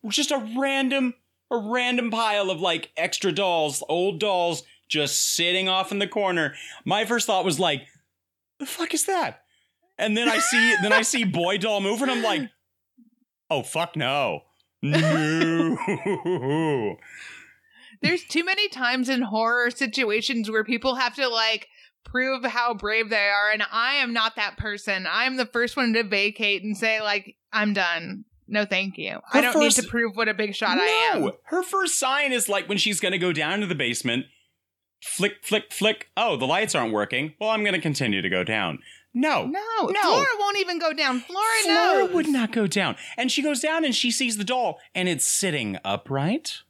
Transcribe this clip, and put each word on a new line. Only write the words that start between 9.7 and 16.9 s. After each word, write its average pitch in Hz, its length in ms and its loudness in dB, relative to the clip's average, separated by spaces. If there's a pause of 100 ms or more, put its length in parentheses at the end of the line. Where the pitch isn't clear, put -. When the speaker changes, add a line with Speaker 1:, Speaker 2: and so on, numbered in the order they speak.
Speaker 1:
And 214 180 0
then 233 120 2
I 226 100 2
see, 240 440 4
then 214 100 4
I 523 100 6
see 240 220 0
boy 175 340 0
doll 202 220 0
move, 208 220 0
and 262 80 0
I'm 240 120 -2
like, 196 200 0 (1080)
"Oh, 143 120 2
fuck 165 340 -4
no. 131 460 0 (400)
No." 160 920 2 (1300)